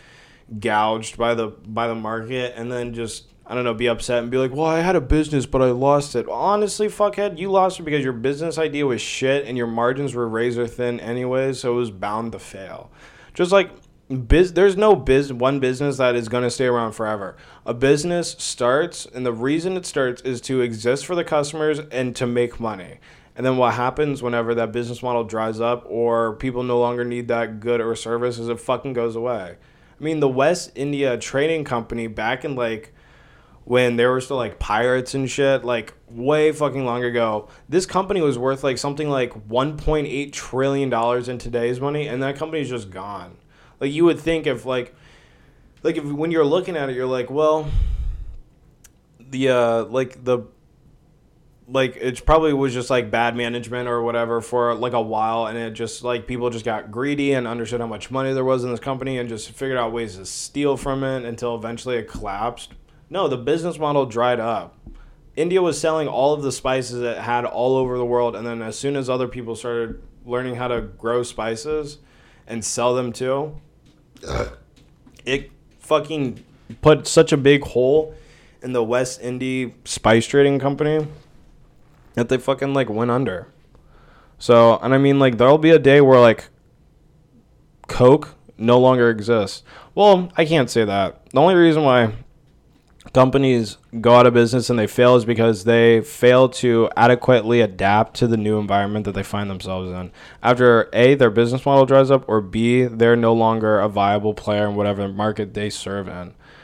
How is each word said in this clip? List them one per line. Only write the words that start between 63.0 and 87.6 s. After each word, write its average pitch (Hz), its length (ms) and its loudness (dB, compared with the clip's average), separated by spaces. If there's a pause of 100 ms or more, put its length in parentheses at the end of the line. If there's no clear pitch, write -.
No, 175 160 0
the 131 100 -2
business 156 420 -4
model 147 260 0
dried 120 340 0
up. 110 380 -6 (580)
India 180 280 0
was 165 180 0
selling 160 260 0
all 131 260 2
of 147 100 -6
the 135 80 -2
spices 127 500 -4
it 120 160 -4
had 120 260 -2
all 123 320 0
over 127 220 -2
the 123 80 -2
world, 120 300 0
and 110 100 -10
then 117 160 -8
as 117 160 -10
soon 143 180 -4
as 135 140 -6
other 127 180 -2
people 120 280 -10
started 117 440 -6 (260)
learning 123 320 -6
how 123 100 -6
to 120 140 -4
grow 113 420 -4
spices 143 720 -8 (480)
and 113 180 -10
sell 123 300 0
them 127 180 -2
too, 135 480 -6 (1700)
it 139 240 -4 (300)
fucking 147 640 -4 (380)
put 156 260 6
such 160 240 4
a 156 60 4
big 139 260 4
hole 139 500 2 (480)
in 127 120 -8
the 123 100 2
West 123 400 -2
India 127 480 -6 (140)
Spice 113 420 2
Trading 139 320 4
Company 151 480 -2 (1080)
that 120 160 -2
they 127 80 2
fucking, 139 380 -2
like, 123 160 0
went 113 180 -2
under. 117 380 -2 (920)
So, 117 460 6
and 123 100 2
I 135 60 6
mean, 139 180 4
like, 127 220 4
there'll 131 180 8
be 156 140 6
a 160 80 10
day 139 200 8
where, 131 200 10
like, 117 300 6 (1400)